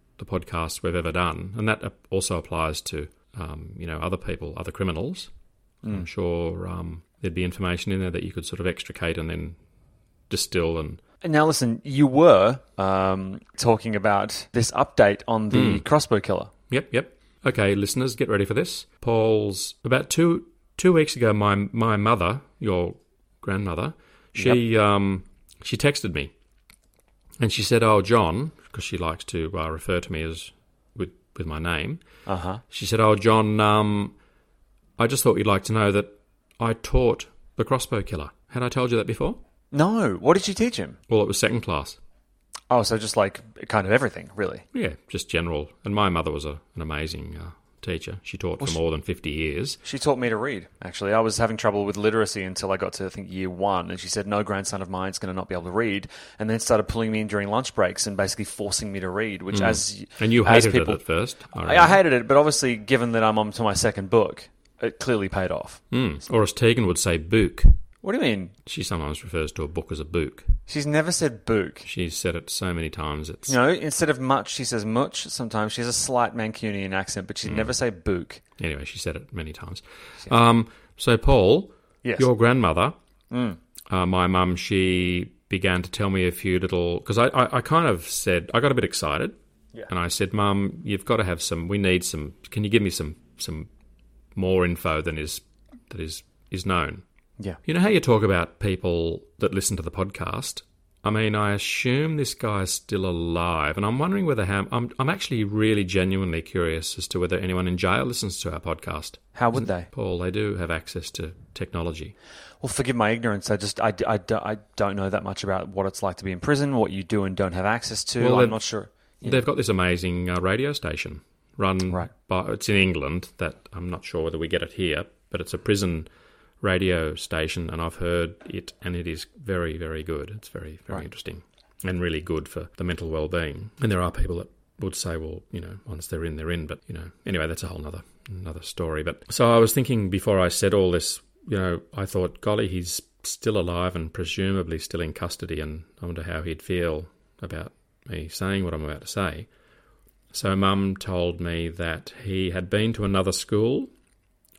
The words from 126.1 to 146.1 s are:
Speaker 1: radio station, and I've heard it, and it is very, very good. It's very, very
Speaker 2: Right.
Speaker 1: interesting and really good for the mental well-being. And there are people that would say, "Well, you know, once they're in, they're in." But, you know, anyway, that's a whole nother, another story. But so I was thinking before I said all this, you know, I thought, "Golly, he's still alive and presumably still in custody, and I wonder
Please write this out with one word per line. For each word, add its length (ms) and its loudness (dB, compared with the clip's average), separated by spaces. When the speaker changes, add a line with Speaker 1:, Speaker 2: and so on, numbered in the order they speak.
Speaker 1:
radio 520 0
station, 540 -4
and 140 -6
I've 140 -6
heard 380 -2
it, 340 -10
and 160 -6
it 100 -6
is 200 -8
very, 320 -4
very 260 -8
good. 320 -6
It's 140 -16
very, 380 -14
very 100 -8
Speaker 2:
Right. 80 -10
Speaker 1:
interesting 380 -14
and 160 -2
really 220 -2
good 260 -4
for 300 -10
the 40 -8
mental 280 -4
well-being. 600 -4
And 100 0
there 80 2
are 100 0
people 280 -2
that 100 -10
would 160 -6
say, 220 -6
"Well, 320 -10
you 100 -8
know, 240 -14
once 220 -12
they're 180 -6
in, 120 -6
they're 140 -6
in." 160 -4
But, 220 -10
you 60 -10
know, 160 -12
anyway, 200 -2
that's 160 -6
a 60 -8
whole 100 -10
nother, 240 -10
another 320 -12
story. 400 -6
But 280 -6
so 240 4
I 40 8
was 160 6
thinking 340 2
before 320 2
I 80 4
said 240 2
all 180 6
this, 300 -2
you 120 -2
know, 240 -2
I 120 -4
thought, 340 -2
"Golly, 280 0
he's 340 -6
still 360 -2
alive 360 -2
and 160 -6
presumably 680 -4
still 240 -6
in 100 -4
custody, 480 -8
and 240 -10
I 60 -10
wonder 160 -8